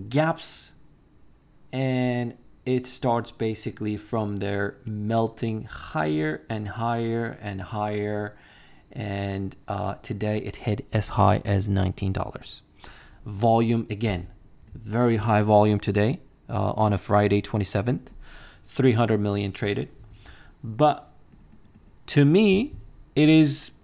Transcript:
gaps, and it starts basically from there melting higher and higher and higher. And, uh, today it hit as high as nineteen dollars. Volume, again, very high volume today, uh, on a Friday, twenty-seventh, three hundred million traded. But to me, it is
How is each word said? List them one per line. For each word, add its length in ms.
gaps, 640
and 640
it 200
starts 460
basically 680
from 400
there 480
melting 760
higher 880
and 180
higher 720
and 200
higher. 760
And, 640
uh, 360
today 360
it 180
hit 360
as 140
high 380
as 220
nineteen 460
dollars. 480
Volume, 640
again, 380
very 420
high 240
volume 380
today, 400
uh, 280
on 180
a 60
Friday, 420
twenty-seventh, 720
three 240
hundred 280
million 320
traded. 380
But 460
to 160
me, 520
it 140
is 420